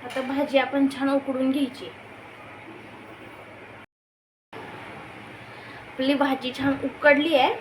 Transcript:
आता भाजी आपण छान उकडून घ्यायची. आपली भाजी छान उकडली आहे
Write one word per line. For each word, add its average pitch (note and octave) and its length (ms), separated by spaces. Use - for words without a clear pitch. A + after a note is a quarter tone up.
आता B3 240
भाजी C#4 300
आपण C#4 360
छान C4+ 160
उकडून C4+ 400
घ्यायची. C4+ 380
आपली C4+ 220
भाजी C4 440
छान C4+ 260
उकडली D4 520
आहे A4 240